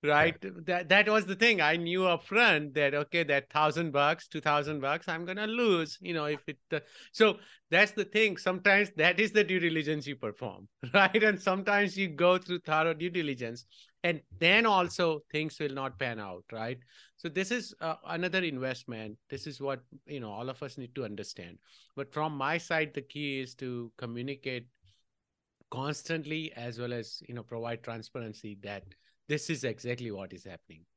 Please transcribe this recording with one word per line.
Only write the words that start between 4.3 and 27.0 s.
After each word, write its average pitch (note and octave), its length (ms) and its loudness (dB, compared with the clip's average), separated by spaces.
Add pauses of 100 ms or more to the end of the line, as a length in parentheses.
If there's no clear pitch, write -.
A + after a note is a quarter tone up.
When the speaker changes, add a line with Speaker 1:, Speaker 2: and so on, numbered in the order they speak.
Speaker 1:
thousand D3 400 0
bucks, C#3+ 280 -4
I'm E3+ 180 -6
gonna G3 200 -6
lose, G#3+ 540 0
you F3+ 140 -8
know, D3+ 100 -2
if D3 220 -4
it, D3 120 -12 (140)
uh, D3+ 80 -2 (320)
so G#3 260 4 (320)
that's G3 220 6
the G3+ 120 -2
thing. G#3 340 2
Sometimes G3 580 4
that E3+ 240 4
is G#3+ 120 2
the G#3 120 6
due F3+ 160 0
diligence D#3 460 0
you C#3 100 -8
perform, G#2 500 -8 (140)
<laughs> B2 140 -10
right? G3 280 6
And G#3 180 4
sometimes G3 580 0
you F#3+ 100 0
go F3 300 4
through F3+ 220 -6
thorough D#3+ 340 2
due E3+ 160 -4
diligence, B2+ 560 -4 (380)
and E3+ 160 0 (180)
then G3 280 6
also F3 540 2 (120)
things D#3 260 -4
will C#3 160 -4
not C3+ 240 -6
pan A#2+ 220 -4
out, F#2 320 -10
right? A#2 260 -6 (380)
So E3+ 140 -10
this F#3+ 200 -4
is, - 300 -4
uh, D#3+ 160 -4 (100)
another F3 380 -2
investment. B2 720 -6 (140)
This C3+ 160 -10
is C3+ 140 -12
what, C3+ 200 -4 (260)
you C#3+ 140 -10
know, A2 100 -10
all A#2 200 -8
of B2+ 120 -10
us C3+ 140 -12
need B2 200 -14
to C3 80 -6
understand. G2 540 -12 (380)
But C3+ 160 -10
from D3+ 240 -4
my C#3+ 220 -2
side, D#3+ 360 -2
the C#3+ 60 -6
key C#3+ 400 -8
is B2+ 160 -10
to A#2+ 400 -8
communicate B2+ 680 -8 (1040)
constantly, D3+ 840 -6
as A#2+ 240 -10
well B2 140 -6
as, A#2 360 -10